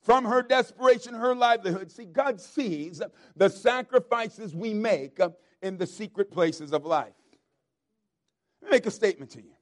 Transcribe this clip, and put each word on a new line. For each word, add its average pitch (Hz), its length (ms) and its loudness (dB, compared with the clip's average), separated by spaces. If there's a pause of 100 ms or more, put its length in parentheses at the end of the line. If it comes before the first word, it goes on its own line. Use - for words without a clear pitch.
From 254 220 4
her 247 180 2
desperation, 247 720 2
her 247 220 0
livelihood. 190 560 0
See, 233 140 -20
God 226 340 -2
sees 170 640 -6 (340)
the 185 140 4
sacrifices 233 1040 -2
we 214 180 -6
make, 190 460 -2
uh, 185 120 2 (300)
in 190 160 -8
the 180 80 -2
secret 202 460 -6
places 160 400 -2
of 147 140 -2
life. 147 280 -2 (1500)
Let 415 100 -4
me 269 60 6
make - 80 0
a 202 60 -2
statement 165 400 -4
to 113 100 -20
you. - 200 -20